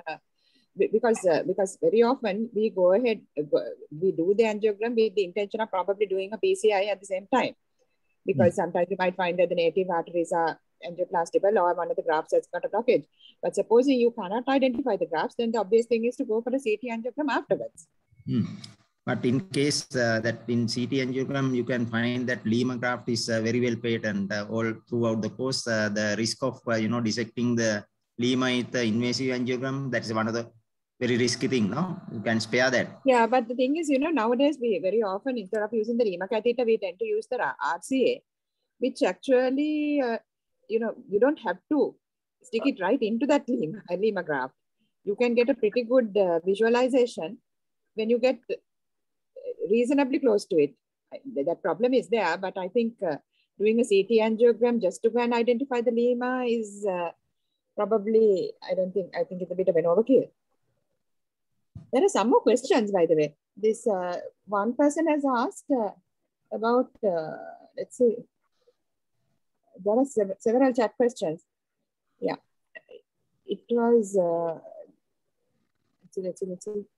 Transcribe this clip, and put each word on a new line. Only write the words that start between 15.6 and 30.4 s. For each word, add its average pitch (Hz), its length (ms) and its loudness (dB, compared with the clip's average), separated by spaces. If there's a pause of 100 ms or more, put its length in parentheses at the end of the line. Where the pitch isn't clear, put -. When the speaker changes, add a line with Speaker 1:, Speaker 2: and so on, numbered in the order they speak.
Speaker 1:
thing 226 180 0
is 247 120 -2
to 277 60 -2
go 226 180 -2
for 247 140 -4
a 269 40 0
C 214 180 -2
T 240 140 -8
angiogram 240 380 -4
afterwards. - 580 -4 (400)
Speaker 2:
Mm. 127 180 0 (600)
But 127 200 -2
in 127 140 2 (100)
case, 139 460 -2
uh, 117 240 2
that 113 280 -4
in 120 200 0
C 123 180 -4
T 131 120 -2
angiogram, 131 580 -2
you 120 80 0
can 120 240 -2
find 120 420 -2
that 120 160 -4
Lima 120 320 0
graft 123 320 -4
is, 117 180 -2
uh, 113 140 0
very 117 180 0
well 120 160 0
patent, 107 560 -2
uh, 104 180 -4
all 113 220 -2 (160)
throughout 113 360 0
the 107 80 -4
course. 131 360 -6
Uh, 110 220 0
the 104 260 -2
risk 113 280 -4
of, 123 240 -4
uh, 117 80 0
you 110 120 0
know, 120 140 -2
dissecting 117 540 -2
the 110 280 0 (360)
Lima 127 260 0 (120)
with 120 140 -4
the 123 120 -2
invasive 120 520 -2
angiogram, 127 540 -4
that 117 140 -4
is 110 100 -6
one 110 140 0
of 113 80 -2
the 117 160 -6 (480)